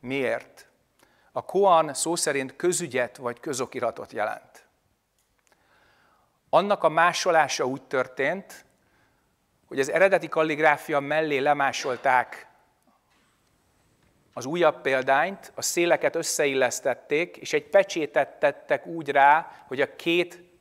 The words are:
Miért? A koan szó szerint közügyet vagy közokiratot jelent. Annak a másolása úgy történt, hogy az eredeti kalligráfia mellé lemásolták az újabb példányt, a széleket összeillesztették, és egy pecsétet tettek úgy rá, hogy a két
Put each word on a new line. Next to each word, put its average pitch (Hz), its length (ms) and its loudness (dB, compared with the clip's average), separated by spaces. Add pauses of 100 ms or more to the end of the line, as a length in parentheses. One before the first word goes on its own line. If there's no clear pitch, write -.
Miért? 123 680 -6 (640)
A 127 120 -8
koan 165 500 2
szó 165 220 -4
szerint 139 400 -4
közügyet 135 600 -4
vagy 120 240 -8
közokiratot 123 720 -6
jelent. 107 540 -10 (1800)
Annak 196 340 2
a 165 60 2
másolása 160 760 2
úgy 135 180 -6
történt, 139 800 -4 (1040)
hogy - 140 -6
az 139 100 0
eredeti 170 380 2
kalligráfia 151 720 0
mellé 147 380 -2
lemásolták 135 1120 -2 (1800)
az 120 100 -10
újabb 156 360 2
példányt, 135 760 0
a 123 80 -10
széleket 160 520 0
összeillesztették, 143 1200 -2
és - 160 -12
egy 151 160 -2
pecsétet 170 680 0
tettek - 480 -2
úgy 165 220 -10
rá, 143 580 4
hogy 131 140 -6
a 131 160 -2
két 170 460 -2 (180)